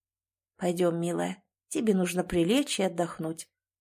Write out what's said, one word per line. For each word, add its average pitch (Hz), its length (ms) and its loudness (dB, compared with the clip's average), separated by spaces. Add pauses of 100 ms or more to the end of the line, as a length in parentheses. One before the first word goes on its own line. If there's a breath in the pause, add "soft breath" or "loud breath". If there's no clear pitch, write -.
(580)
«Пойдём, 175 420 0
милая, 175 440 -4 (260)
тебе 226 240 2
нужно 180 300 2
прилечь 185 560 2
и 202 40 0
отдохнуть», — 170 680 -4 (320)